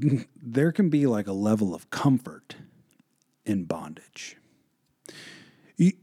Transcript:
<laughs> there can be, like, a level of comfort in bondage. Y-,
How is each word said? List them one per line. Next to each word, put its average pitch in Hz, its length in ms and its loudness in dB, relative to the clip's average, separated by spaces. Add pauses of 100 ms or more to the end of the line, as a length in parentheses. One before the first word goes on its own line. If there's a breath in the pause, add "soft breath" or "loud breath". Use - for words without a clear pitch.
<laughs> - 340 -2
there 135 300 0
can 180 180 2
be, 143 180 2
like, 107 200 -2
a 95 60 -4
level 104 420 0
of - 140 -18
comfort - 680 0 (880)
in 98 180 -2
bondage. 80 720 -12 (1400 loud breath)
Y-, 175 240 6